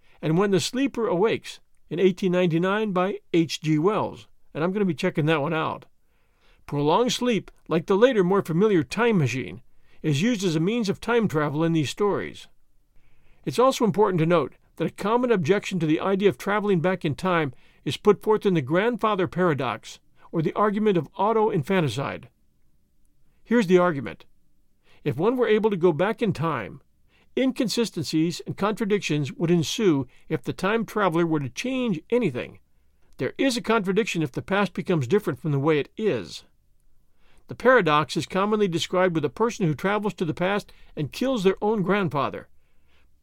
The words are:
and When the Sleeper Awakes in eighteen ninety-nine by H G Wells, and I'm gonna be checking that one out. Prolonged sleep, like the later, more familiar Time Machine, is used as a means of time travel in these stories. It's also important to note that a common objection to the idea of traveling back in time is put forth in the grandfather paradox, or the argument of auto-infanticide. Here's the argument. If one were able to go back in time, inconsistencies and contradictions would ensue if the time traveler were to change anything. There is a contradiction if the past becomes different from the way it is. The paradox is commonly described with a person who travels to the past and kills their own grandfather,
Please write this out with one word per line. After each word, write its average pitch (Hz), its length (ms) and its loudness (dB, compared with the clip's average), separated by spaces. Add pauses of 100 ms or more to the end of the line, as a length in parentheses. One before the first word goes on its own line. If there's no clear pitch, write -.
(220)
and 160 160 0
When 202 140 2
the 185 80 4
Sleeper 240 480 -2
Awakes 180 540 -2 (280)
in 160 120 -4
eighteen 185 320 2
ninety-nine 180 580 0
by 185 280 -2 (120)
H 165 300 0
G 156 180 2
Wells, 156 480 -2 (260)
and 143 80 -6
I'm 180 120 0
gonna 208 100 0
be 180 100 2
checking 175 340 -2
that 160 140 2
one 156 120 -2
out. 156 320 -4 (800)
Prolonged 165 480 2
sleep, 240 360 -2 (200)
like 170 160 0
the - 100 2
later, 220 300 4
more 190 160 2
familiar 175 420 2
Time 220 340 0
Machine, 120 440 -2 (420)
is 143 180 0
used 220 220 0
as 165 140 0
a - 20 0
means 202 300 0
of 170 100 -4
time 226 300 0
travel 151 340 -2
in 165 80 2
these 156 200 0
stories. 120 560 -4 (1000)
It's 139 120 -6
also 254 280 4
important 185 340 2
to 160 60 2
note 165 300 2 (200)
that 165 120 -2
a - 40 -10
common 240 380 0
objection 190 480 0
to 175 80 -2
the 151 140 2
idea 196 300 2
of - 80 -2
traveling 202 420 0
back 185 240 0
in 151 100 -2
time 165 380 0 (320)
is 143 140 -4
put - 240 2
forth 214 240 0
in 196 80 2
the 160 80 2
grandfather 190 640 0
paradox, 139 720 -4 (320)
or 165 100 -2
the 156 120 -2
argument 208 440 2
of 143 200 -2
auto-infanticide. 185 1120 0 (1120)
Here's 226 240 2
the 180 100 6
argument. 139 460 -2 (800)
If 131 140 -2
one 214 180 0
were 240 140 2
able 214 200 4
to 208 60 -2
go 175 160 4
back 180 300 -2
in 214 100 2
time, 143 500 -4 (560)
inconsistencies 185 1120 -2
and 160 80 -8
contradictions 196 800 -2
would 170 180 -2
ensue 165 560 2 (220)
if 156 140 -4
the - 100 -6
time 214 320 -2
traveler 175 400 0
were 156 160 0
to 131 80 -6
change 247 500 -2 (100)
anything. 131 500 -2 (580)
There - 200 -4
is 262 200 2
a 220 40 -4
contradiction 196 600 0
if 151 80 -4
the 143 100 -8
past 190 320 -2
becomes 165 340 -2
different 175 340 0
from 160 100 -2
the 139 80 0
way 151 200 2
it - 180 -4
is. 131 480 -4 (1040)
The 123 60 -12
paradox 165 600 4
is 151 100 -2
commonly 208 440 0
described 180 440 0
with 156 120 0
a 143 40 -2
person 214 380 -2
who 156 80 2
travels 208 380 -2
to - 100 -6
the 151 100 -2
past 196 380 -2 (240)
and 143 160 -6
kills 247 320 -2
their 190 180 2
own 208 200 0
grandfather, 151 640 -2 (760)